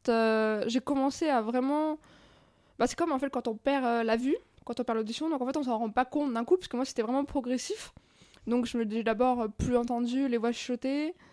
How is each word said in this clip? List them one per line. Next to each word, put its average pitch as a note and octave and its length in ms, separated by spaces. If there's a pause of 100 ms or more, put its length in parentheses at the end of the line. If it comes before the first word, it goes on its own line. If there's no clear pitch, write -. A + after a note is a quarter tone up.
euh, A3 580
j'ai A#3 140
commencé C#4 480
à B3+ 140
vraiment, C#4 560 (800)
bah, A#3 80
c'est - 100
comme, E4+ 160
en C4+ 60
fait, C#4 100
quand B3+ 180
on A3+ 80
perd, C4+ 300
euh, A#3 180
la A3+ 140
vue, C4+ 220 (260)
quand A#3+ 160
on B3 40
perd A#3 120
l'audition, A3+ 320
donc D4 140
en A#3+ 40
fait, C#4 120
on D4+ 40
s'en B3 140
rend A3 140
pas B3 160
compte C#4+ 260
d'un A3+ 100
coup, D4 140
parce F#4 120
que - 80
moi, B3+ 100
c'était - 160
vraiment C4 240
progressif. B3+ 640 (540)
Donc, A#3+ 180
je A#3+ 140
me A3+ 80
dis G#3+ 180
d'abord, A#3+ 380
euh, G#3+ 60
plus B3 280
entendu, A#3+ 500
les A#3+ 120
voix A#3 140
chuchotées, C#4 640 (180)